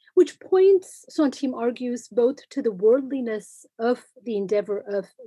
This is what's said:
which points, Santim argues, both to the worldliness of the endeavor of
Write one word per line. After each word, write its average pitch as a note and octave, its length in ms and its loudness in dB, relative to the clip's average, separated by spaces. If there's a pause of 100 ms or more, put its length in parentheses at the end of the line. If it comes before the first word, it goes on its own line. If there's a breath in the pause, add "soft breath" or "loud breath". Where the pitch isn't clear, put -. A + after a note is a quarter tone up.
(140 soft breath)
which - 260 2
points, F#4+ 720 2
Santim C4+ 420 -2
argues, A#3+ 540 -6
both A#3+ 300 0 (140)
to C#4+ 100 -6
the A3+ 100 -2
worldliness A3+ 920 -2 (140)
of A#3+ 260 -2 (180)
the A3 140 -6
endeavor G3+ 420 -2
of G3+ 280 -6 (200)